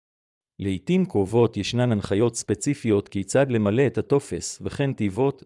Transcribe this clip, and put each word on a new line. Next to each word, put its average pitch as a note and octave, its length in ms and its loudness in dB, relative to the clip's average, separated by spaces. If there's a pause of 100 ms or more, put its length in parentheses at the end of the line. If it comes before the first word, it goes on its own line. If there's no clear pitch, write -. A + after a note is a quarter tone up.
(600)
לעתים G2 460 0
קרובות A2 520 2
ישנן A#2 340 0
הנחיות G#2+ 440 0
ספציפיות G#2+ 720 -2
כיצד B2+ 420 0
למלא A#2 360 2
את - 100 -4
הטופס, - 680 -2
וכן C3+ 280 -2
תיבות A2+ 520 -2